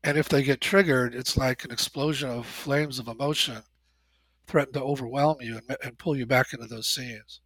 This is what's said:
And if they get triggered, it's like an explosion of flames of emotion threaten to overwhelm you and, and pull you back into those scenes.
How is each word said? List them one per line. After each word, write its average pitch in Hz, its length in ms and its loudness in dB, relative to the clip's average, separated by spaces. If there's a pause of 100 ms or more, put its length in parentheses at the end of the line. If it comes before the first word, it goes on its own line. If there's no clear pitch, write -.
And 147 160 2
if 151 100 2
they 143 140 4
get 135 180 2
triggered, 131 540 4
it's 123 220 -4
like 131 280 0
an 127 60 -14
explosion 139 600 -2
of 120 160 -6
flames 143 520 -2
of 117 80 -8
emotion 120 560 -2 (840)
threaten 139 260 2
to 139 100 -4
overwhelm 139 580 0
you 113 180 -8
and, 131 260 -8
and - 140 -14
pull 151 180 -2
you 123 100 -4
back 127 260 4
into 120 140 -12
those 110 220 -8
scenes. 120 580 -8